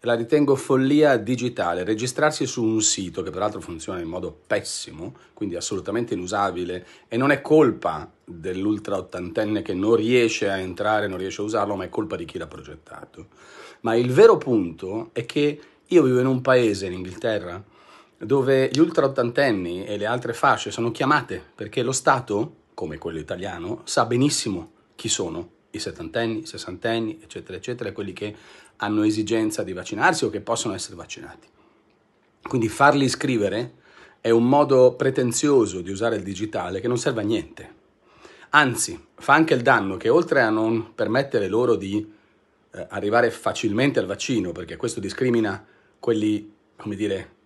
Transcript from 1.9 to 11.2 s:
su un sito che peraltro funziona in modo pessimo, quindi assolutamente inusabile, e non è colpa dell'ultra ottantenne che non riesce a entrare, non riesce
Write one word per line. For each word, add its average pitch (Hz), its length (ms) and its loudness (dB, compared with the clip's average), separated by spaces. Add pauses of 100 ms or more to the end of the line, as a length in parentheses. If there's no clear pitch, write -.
su 123 160 -4
un 110 180 2
sito 95 420 -2
che 95 80 -8
peraltro 101 300 -4
funziona 87 400 -10
in 85 60 -8
modo 87 300 -8 (100)
pessimo, 101 720 -6 (160)
quindi 92 240 -6
assolutamente 101 580 -4
inusabile, 90 720 -4 (220)
e 113 80 -6
non 131 160 2
è 139 80 2
colpa 107 680 2 (160)
dell'ultra 95 760 -4
ottantenne 95 640 -4
che 98 120 -4
non 104 220 4
riesce 113 520 2
a 98 100 -2
entrare, 104 500 -2
non 92 100 -6
riesce 92 220 -6